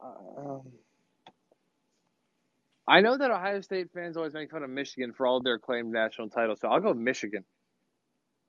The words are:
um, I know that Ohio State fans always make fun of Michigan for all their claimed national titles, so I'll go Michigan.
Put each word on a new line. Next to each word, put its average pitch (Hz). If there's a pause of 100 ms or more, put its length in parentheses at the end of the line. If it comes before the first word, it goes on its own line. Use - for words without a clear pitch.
(380)
um, 139 (2250)
I 165
know 240
that 262
Ohio 196
State 185
fans 170
always 160
make 151
fun 156
of 131
Michigan 131
for 131
all 127
their 123
claimed 117
national 110
titles, 110
so 113
I'll 143
go 196
Michigan. 117 (1040)